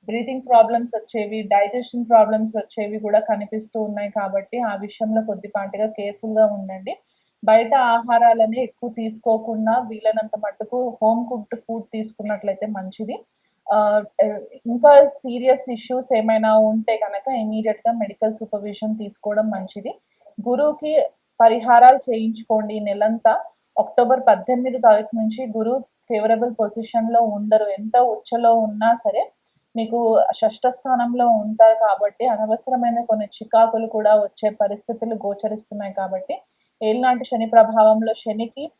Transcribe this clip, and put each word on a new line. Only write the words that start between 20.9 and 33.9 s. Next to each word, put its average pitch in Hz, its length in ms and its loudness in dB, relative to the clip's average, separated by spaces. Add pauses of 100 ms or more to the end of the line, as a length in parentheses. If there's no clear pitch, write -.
పరిహారాలు 240 560 8
చేయించుకోండి. 220 760 -4
ఈ 214 60 -6
నెలంతా 220 640 0 (340)
అక్టోబర్ 240 500 2
పద్దెనిమిది 247 500 0
తారీఖు 220 380 4
నుంచి 220 300 -4
గురువు 226 320 -4
ఫేవరబుల్ 226 840 -4
పొజిషన్ 226 520 -4
లో 233 100 4
ఉండరు. 214 420 0
ఎంత 208 320 -4
ఉచ్చలో 240 580 2
ఉన్నా 220 400 0
సరే 226 380 -4 (440)
మీకు 226 460 0 (120)
షష్ఠ 220 340 -2
స్థానంలో 240 600 -2
ఉంటారు 220 460 4
కాబట్టి 208 520 0
అనవసరమైన 233 800 -2
కొన్ని 214 220 -2
చికాకులు 226 600 0
కూడా 214 280 2